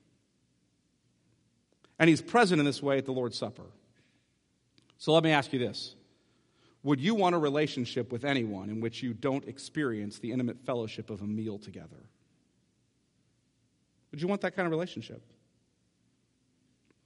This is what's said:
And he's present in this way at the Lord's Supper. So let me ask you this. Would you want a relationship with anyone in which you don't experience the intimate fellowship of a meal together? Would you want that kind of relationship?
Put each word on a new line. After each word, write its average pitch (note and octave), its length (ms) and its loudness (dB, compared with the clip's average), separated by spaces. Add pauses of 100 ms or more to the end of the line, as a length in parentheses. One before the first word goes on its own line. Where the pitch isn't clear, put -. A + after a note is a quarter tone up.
(2000)
And E3 100 8
he's D3+ 140 6
present G3 340 6
in D3 80 4
this C#3 160 0
way C#3 160 2
at C3+ 80 -2
the C3+ 60 -4
Lord's B2 260 -2
Supper. G2+ 300 -8 (1300)
So - 160 2
let D#3+ 100 8
me D#3+ 60 4
ask D3 240 4
you C3 60 2
this. G#2+ 340 -6 (880)
Would C#3 180 2
you F3+ 140 2
want F#3 220 4
a - 20 2
relationship C#3 760 -2
with A#2+ 140 -6
anyone G#2+ 460 -2
in A2 100 -6
which A#2 220 -4
you B2 100 -4
don't C3+ 340 -2
experience G#2+ 680 -6
the A#2 140 -8
intimate A#2+ 340 -4
fellowship A2+ 460 -6
of G#2 100 -10
a G#2 60 -8
meal G#2+ 320 -6
together? E2 500 -18 (2000)
Would D3+ 140 -8
you F3+ 40 0
want G3 140 0
that F3+ 140 -2
kind F#3 100 0
of E3 60 0
relationship? D#3 500 -4 (1800)